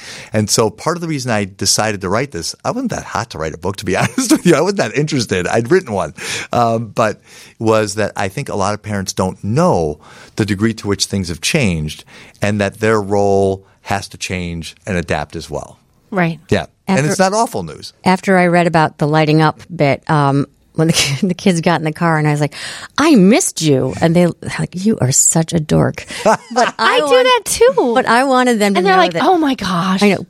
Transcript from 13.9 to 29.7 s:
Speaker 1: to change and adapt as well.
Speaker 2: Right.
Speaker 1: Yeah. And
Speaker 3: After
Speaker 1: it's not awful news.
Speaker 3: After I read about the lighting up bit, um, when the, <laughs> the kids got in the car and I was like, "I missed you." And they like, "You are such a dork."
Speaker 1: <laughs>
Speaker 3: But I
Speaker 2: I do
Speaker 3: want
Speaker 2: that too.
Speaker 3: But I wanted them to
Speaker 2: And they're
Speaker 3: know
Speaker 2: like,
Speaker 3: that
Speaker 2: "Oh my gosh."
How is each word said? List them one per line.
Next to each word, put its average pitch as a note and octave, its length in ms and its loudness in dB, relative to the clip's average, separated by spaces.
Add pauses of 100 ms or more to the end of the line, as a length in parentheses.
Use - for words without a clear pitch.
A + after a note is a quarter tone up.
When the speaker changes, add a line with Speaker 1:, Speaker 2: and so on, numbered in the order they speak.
Speaker 1:
to - 80 -20
change F2 580 -8 (100)
and G2 120 -4
adapt D#2+ 380 -4
as D#2+ 140 -12
well. C#2+ 300 -12 (320)
Speaker 2:
Right. E3+ 280 -2 (100)
Speaker 1:
Yeah. F#2 180 0 (200)
And F#3+ 120 0
Speaker 3:
After D3+ 120 0
Speaker 1:
it's F#3+ 80 0
not F#3+ 140 2
awful G#3+ 300 -2
news. - 300 -14 (100)
Speaker 3:
After F#3 340 2
I F3+ 100 4
read F3 200 2
about E3 320 0
the D3+ 80 0
lighting D#3 340 4
up D#3 180 0 (140)
bit, C#3+ 360 0
um, C#3+ 360 2 (280)
when D#3+ 140 0
the, C#3 340 0
<laughs> G#3 60 2
the F3+ 60 0
kids E3+ 280 0
got D#3+ 200 0
in - 40 -4
the D#3 80 -2
car E3 240 0
and D3+ 100 2
I D3+ 40 2
was D3 100 0
like, C#3+ 120 -2 (440)
"I D4+ 180 4
missed G#3+ 460 4
you." C#3 400 2
And E3 140 4
they F3 120 4
like, - 460 -6
"You G3 280 0
are B2 100 2
such - 420 0
a E3+ 60 0
dork." D#3 460 0 (100)
Speaker 1:
<laughs> - 80 -6
Speaker 3:
But G#3+ 160 4 (400)
I F#4 160 2
Speaker 2:
I B4+ 40 2
do - 60 0
Speaker 3:
want B4+ 200 4
Speaker 2:
that B4 200 2
too. A4+ 480 2
Speaker 3:
But A#3+ 120 2
I A#3+ 180 4
wanted B3+ 360 2
them G3+ 140 2
to F3+ 60 0
Speaker 2:
And F#3 80 2
they're F#3+ 60 4
Speaker 3:
know F#3 80 4
Speaker 2:
like, F3+ 120 2
Speaker 3:
that E3 100 -2
Speaker 2:
"Oh F4+ 140 4
my D4 180 2
gosh." F#3 460 -2